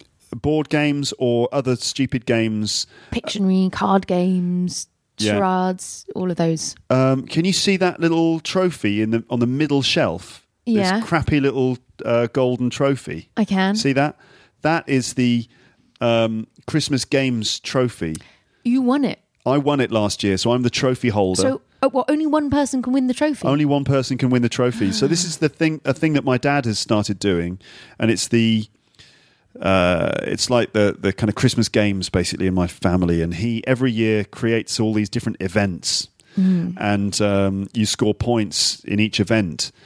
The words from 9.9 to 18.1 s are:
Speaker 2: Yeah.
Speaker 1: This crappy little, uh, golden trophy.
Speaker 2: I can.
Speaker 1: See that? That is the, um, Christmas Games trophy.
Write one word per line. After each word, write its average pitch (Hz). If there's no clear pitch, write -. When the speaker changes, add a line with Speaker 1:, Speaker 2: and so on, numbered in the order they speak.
Speaker 2:
Yeah. 202
Speaker 1:
This 220
crappy 151
little, 131
uh, 117
golden 123
trophy. -
Speaker 2:
I 220
can. 190
Speaker 1:
See 139
that? 143
That 156
is 131
the, 120
um, 113
Christmas 143
Games 127
trophy. 113